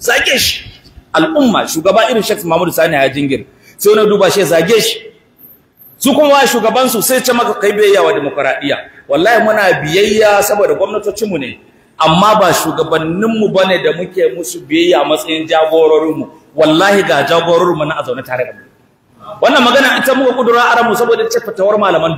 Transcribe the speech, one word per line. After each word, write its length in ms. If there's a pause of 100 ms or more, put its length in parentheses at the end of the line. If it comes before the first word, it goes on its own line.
zage 380
shi. 260 (480)
Al'umma, 560
shugaba 420
irin 120
Sheikh 220
Muhammadu 280
Sani 240
ya 160
jingir, 320 (320)
sai 160
wani 160
duba 240
shi 80
ya 60 (100)
zage 240
shi. 240 (960)
Su 160
kuma 140
wa 180
shugabansu 560
sai 180
ce 120
maka 280
kai 120
biyayya 320
wa 80
dimokuraɗiyya. 640 (320)
Wallahi 340
muna 400
biyayya 640
saboda 320
gwamnatocinmu 640
ne, 180 (400)
amma 400
ba 140
shugabanninmu 1000
ba 160
ne 160
da 140
muke 240 (160)
musu 260
biyayya 380
a 80
matsayin 400
jagororinmu. 800 (260)
Wallahi 480
ga 240
jagororinmu 640
na 100
a 60
zaune 180
tare 220
da 80
mu. 100 (800)
Wannan 220
magana 340
ita 160
muka 220
kudura 240 (100)
a 60
ranmu 180
saboda 320
ce 140
fatawar 400
malaman 380